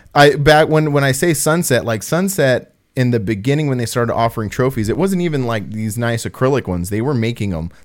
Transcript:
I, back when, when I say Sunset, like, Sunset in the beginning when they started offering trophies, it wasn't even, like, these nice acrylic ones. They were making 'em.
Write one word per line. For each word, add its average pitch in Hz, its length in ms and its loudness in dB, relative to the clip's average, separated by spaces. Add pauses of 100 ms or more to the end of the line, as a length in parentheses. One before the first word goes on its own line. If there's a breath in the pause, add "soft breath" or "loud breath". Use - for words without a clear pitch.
(140)
I, 147 220 6
back 151 320 4
when, 156 240 2
when 147 120 2
I 135 80 2
say 170 220 2
Sunset, 156 500 0
like, 110 200 -2
Sunset 156 680 0 (240)
in 123 160 2
the 120 80 2
beginning 117 480 -2
when 131 100 -2
they 117 80 -4
started 117 280 -2
offering 113 340 -2
trophies, 123 400 -2
it 110 80 0
wasn't 185 260 0
even, 151 240 -2
like, 110 240 -4
these 110 280 -6
nice 117 260 -2
acrylic 131 420 0
ones. 87 240 -4
They 104 120 -2
were 143 120 -2
making 113 380 -2
'em. 82 180 -6 (140 soft breath)